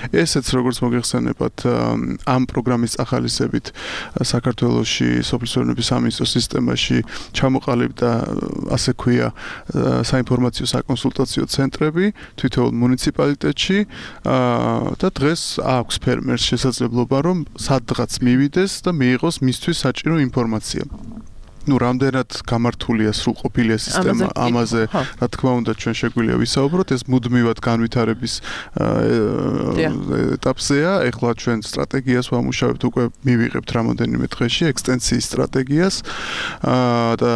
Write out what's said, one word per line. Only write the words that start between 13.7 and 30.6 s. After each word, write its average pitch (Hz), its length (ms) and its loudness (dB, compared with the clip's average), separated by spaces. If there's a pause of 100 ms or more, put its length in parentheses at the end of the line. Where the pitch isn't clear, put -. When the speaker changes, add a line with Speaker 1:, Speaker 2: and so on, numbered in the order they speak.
Speaker 1:
აა, 120 1160 0
და - 160 0
დღეს 156 320 0 (140)
აქვს 127 420 0
ფერმერს 120 480 0
შესაძლებლობა, 123 760 0
რომ 180 180 2 (180)
სადღაც 123 600 0
მივიდეს 139 640 2
და 180 140 -2
მიიღოს 131 440 2
მისთვის 131 400 0
საჭირო 143 400 0
ინფორმაცია. 117 680 0 (720)
ნუ, 139 180 2
რამდენად 127 540 2 (120)
გამართულია, 117 680 2
სრულყოფილია - 680 0
სისტემა, - 500 0
Speaker 2:
ამაზე - 120 -4
Speaker 1:
ამაზე, 120 440 2
Speaker 2:
ხო. 143 180 0 (100)
Speaker 1:
რა - 160 -2
თქმა 131 260 0
უნდა, 117 200 0
ჩვენ 113 220 -2
შეგვიძლია 120 420 0
ვისაუბროთ, 139 520 2
ეს 127 140 0
მუდმივად 120 560 2
განვითარების, 113 720 0
აა, - 680 -2 (720)
Speaker 2:
დიახ. 160 220 0 (360)
Speaker 1:
ეტაპზეა. 143 600 0 (100)